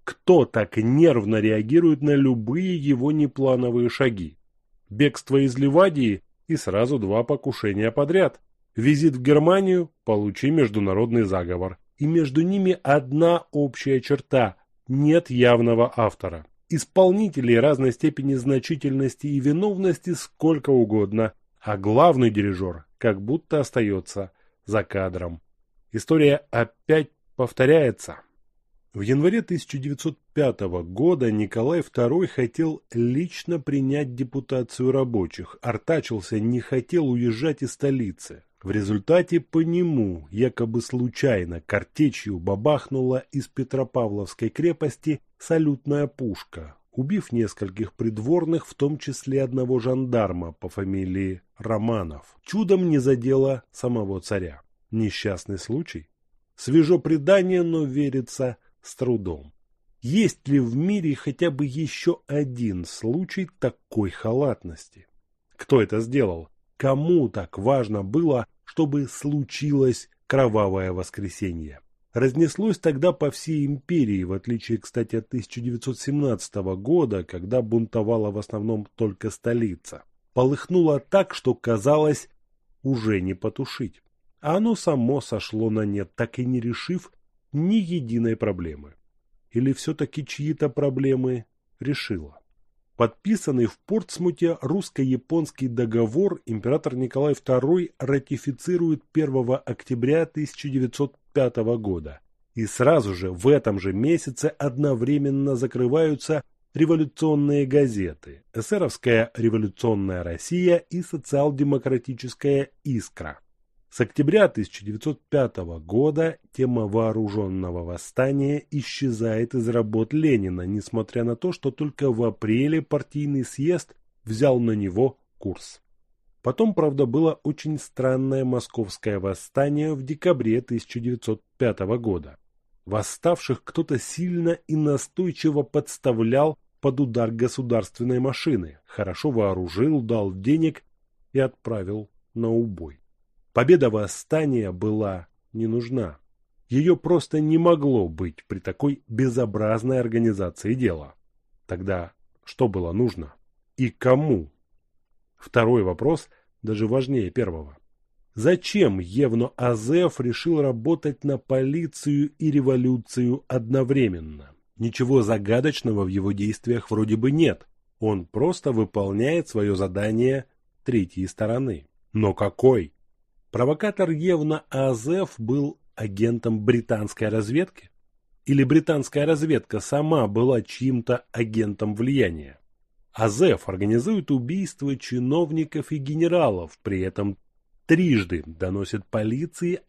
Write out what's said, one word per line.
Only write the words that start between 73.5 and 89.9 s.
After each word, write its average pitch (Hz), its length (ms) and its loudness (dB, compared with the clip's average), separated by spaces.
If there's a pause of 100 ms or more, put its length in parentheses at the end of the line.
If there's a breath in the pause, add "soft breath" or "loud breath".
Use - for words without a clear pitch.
империи, 131 580 0
в 90 80 -6
отличие, 113 460 -4
кстати, - 380 -4
от 107 120 -6
тысяча 120 320 -8
девятьсот 120 400 -6
семнадцатого 113 720 -4
года, 107 480 0
когда 101 400 -4
бунтовала 110 680 0
в 104 60 -6
основном 107 580 -6
только 107 340 -4
столица. 113 720 -4 (300)
Полыхнуло 143 680 2
так, - 360 2
что, 123 200 0
казалось, 143 760 2 (540)
уже 110 380 0
не 92 140 -2
потушить, 110 680 -8 (400)
а 156 140 0
оно 220 180 2
само 135 480 0
сошло 110 480 -4
на 107 160 0
нет, 101 280 -4
так - 240 -4
и 127 60 -2
не 127 160 -2
решив 120 500 -6 (420)
ни 175 240 0
единой 120 600 -2
проблемы. 82 580 -6 (560)
Или 131 220 0
всё-таки 147 540 -6